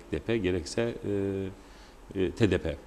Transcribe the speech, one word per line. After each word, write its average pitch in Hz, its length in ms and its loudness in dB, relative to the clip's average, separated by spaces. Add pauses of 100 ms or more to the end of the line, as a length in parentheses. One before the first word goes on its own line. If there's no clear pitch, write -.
(120)
D 80 60 0
P, 117 200 0
gerekse, 92 560 0 (1200)
e, 98 60 -2
e, 92 100 4
T 107 200 4
D 90 80 6
P 76 180 -2 (100)